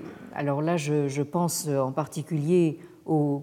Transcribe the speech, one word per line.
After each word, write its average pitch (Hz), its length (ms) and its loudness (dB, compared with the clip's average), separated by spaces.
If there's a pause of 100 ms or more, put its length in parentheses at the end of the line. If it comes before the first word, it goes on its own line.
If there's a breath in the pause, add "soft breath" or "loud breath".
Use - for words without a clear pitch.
(340)
alors 143 280 0
là, 170 140 2
je, 147 300 2
je 139 160 0
pense 170 460 -2
en 135 240 0
particulier 156 880 0 (260 loud breath)
aux 147 360 2